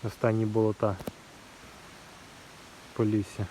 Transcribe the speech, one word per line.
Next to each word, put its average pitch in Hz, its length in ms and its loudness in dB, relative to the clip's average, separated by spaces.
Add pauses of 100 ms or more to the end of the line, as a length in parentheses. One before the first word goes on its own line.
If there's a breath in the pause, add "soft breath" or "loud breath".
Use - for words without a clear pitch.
останні 110 400 2
болота 107 520 2 (2000)
Полісся. 107 580 0